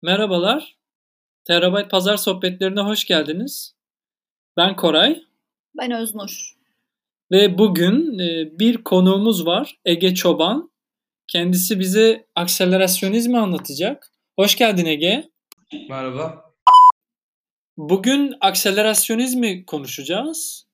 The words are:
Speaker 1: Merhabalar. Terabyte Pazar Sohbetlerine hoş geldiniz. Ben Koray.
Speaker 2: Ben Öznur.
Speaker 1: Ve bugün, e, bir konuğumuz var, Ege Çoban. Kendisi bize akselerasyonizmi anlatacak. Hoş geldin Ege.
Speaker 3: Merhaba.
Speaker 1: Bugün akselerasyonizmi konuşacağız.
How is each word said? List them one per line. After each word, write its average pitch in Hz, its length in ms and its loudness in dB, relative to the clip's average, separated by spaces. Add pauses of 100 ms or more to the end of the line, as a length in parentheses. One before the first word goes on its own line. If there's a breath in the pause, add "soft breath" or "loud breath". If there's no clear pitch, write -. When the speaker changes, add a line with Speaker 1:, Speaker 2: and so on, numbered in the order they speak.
Speaker 1:
Merhabalar. 196 720 -2 (640)
Terabyte 180 440 0
Pazar 196 280 0
Sohbetlerine 190 640 -4
hoş 202 240 -4
geldiniz. 170 720 -4 (840)
Ben 180 200 0
Koray. 180 460 2 (560)
Speaker 2:
Ben 254 140 -6
Öznur. 214 640 -10 (760)
Speaker 1:
Ve 190 260 4
bugün, 208 600 2
e, 165 400 -6
bir 226 260 0
konuğumuz 190 640 2
var, 190 380 -4
Ege 185 300 0
Çoban. 180 580 0 (540)
Kendisi 180 540 -2
bize 214 540 2
akselerasyonizmi 190 1040 0
anlatacak. 190 760 -4 (240)
Hoş 202 200 2
geldin 196 300 2
Ege. 165 440 -2 (580)
Speaker 3:
Merhaba. 135 640 -10 (1200)
Speaker 1:
Bugün 208 640 0
akselerasyonizmi 214 1300 -2
konuşacağız. 156 1080 -8